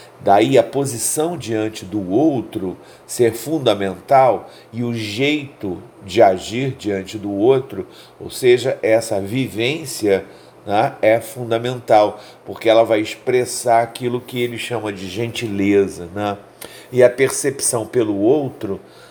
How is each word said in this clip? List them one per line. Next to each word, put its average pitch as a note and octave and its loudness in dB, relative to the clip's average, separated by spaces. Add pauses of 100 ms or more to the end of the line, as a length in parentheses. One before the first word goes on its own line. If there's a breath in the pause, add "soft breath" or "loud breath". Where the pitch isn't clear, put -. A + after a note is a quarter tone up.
(200 loud breath)
Daí A#2 4
a A2+ 6
posição C#3 -2
diante G#2+ -6
do F#2+ -6
outro G#2+ 0 (300 loud breath)
ser A#2 2
fundamental A2+ 2 (220 loud breath)
e A#2 -6
o A#2+ -4
jeito A2+ -4 (240)
de F#2+ 0
agir G2+ 2
diante G2 -6
do G2+ -8
outro, G#2 0 (320 loud breath)
ou F#2+ -14
seja, B2 2
essa A2 2
vivência, G#2+ -2 (420 loud breath)
né, A2+ 0
é A2 2
fundamental, A#2 0 (260 loud breath)
porque G#2 -6
ela A2+ 6
vai A2+ 2
expressar A#2+ 0
aquilo A#2+ -4
que B2 -6
ele A#2+ -4
chama G#2+ -6
de F#2+ -10
gentileza, G2 -2
né, G2+ -4 (540 loud breath)
e B2 6
a B2 8
percepção C3 -2
pelo G#2+ 0
outro, G#2+ 0 (300 loud breath)